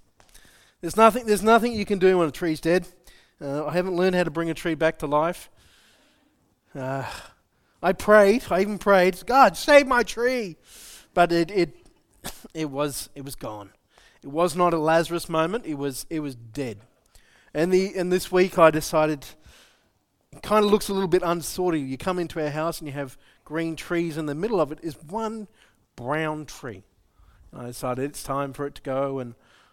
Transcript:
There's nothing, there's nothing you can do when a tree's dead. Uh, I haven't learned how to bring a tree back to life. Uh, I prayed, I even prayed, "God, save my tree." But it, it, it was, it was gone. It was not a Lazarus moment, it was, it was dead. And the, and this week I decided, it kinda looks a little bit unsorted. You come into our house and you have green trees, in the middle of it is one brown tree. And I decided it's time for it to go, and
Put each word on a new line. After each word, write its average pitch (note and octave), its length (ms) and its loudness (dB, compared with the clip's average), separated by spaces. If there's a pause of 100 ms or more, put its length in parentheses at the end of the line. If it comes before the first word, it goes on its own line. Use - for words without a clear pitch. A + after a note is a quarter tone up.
(800)
There's E3 140 -6
nothing, A3+ 300 6
there's G#3 160 2
nothing A3+ 320 4
you G#3 120 -4
can G3+ 120 -2
do F#3 220 4
when E3 80 2
a C#3 40 -4
tree's D#3+ 300 -4
dead. E3+ 260 2 (540)
Uh, C#3+ 240 -6
I D3 80 -6
haven't F3+ 220 -2
learned F#3 180 2
how F3+ 120 2
to E3 60 -4
bring E3 200 -2
a - 20 -4
tree D#3+ 220 -4
back D#3+ 240 0
to D3+ 80 -6
life. D3+ 420 0 (1300)
Uh, C3+ 280 -6 (800)
I F3+ 120 2
prayed, G#3 580 6
I F#3 100 2
even G#3 160 -4
prayed, F#3 480 4
"God, A#3+ 320 6
save C#4+ 300 6
my B3 160 2
tree." A#3 540 -4 (560)
But F3 200 4
it, E3+ 180 0
it, E3+ 240 0 (800)
it D#3 160 -6
was, C#3 460 -4
it C#3 100 -14
was C#3 100 -14
gone. G#2+ 360 -12 (520)
It C#3 60 -14
was D#3+ 260 0
not F3 180 2
a E3 40 2
Lazarus D#3+ 500 0
moment, E3+ 380 -2
it D#3 80 -6
was, C#3 360 -6
it D#3+ 120 -6
was C#3 140 -8
dead. A#2 420 -10 (760)
And E3 160 0
the, F#3+ 280 2
and F3+ 120 -2
this F#3 220 -2
week F#3 260 2
I D#3+ 140 8
decided, D#3 540 0 (1040)
it - 100 -20
kinda G#3 240 2
looks G#3 220 2
a G3+ 60 -4
little F#3+ 160 -2
bit F3+ 120 2
unsorted. F3 600 -2
You C3 160 -8
come F3+ 200 -4
into E3 240 -6
our D3+ 80 -2
house D#3 300 -4
and D#3+ 80 -12
you C3+ 60 -10
have C#3 240 -10 (260)
green E3 320 -6
trees, E3+ 420 -4
in D#3+ 80 -6
the C#3+ 100 -6
middle F#3+ 260 -2
of C#3 100 -2
it C#3+ 100 -14
is D#3+ 220 -10
one G#3+ 460 -8 (480)
brown D3+ 480 -6
tree. G#2 380 -16 (680)
And B2 120 -16
I - 20 -12
decided B2+ 400 -6
it's - 180 -10
time C#3 300 -6
for C#3+ 120 -8
it C#3 100 -10
to - 60 -20
go, C3+ 380 -4
and A#2+ 160 -12 (380)